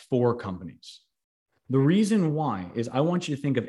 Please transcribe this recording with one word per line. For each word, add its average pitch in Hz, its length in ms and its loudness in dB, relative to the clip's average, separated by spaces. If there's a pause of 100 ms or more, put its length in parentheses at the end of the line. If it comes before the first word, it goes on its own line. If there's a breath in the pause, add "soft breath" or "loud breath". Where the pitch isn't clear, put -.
(100)
four 120 260 2
companies. 92 640 -12 (680)
The 131 80 4
reason 180 560 4
why 107 400 -4
is 117 140 -2
I 127 120 0
want 175 260 0
you 151 80 -4
to 135 60 -8
think 139 160 0
of 113 120 -2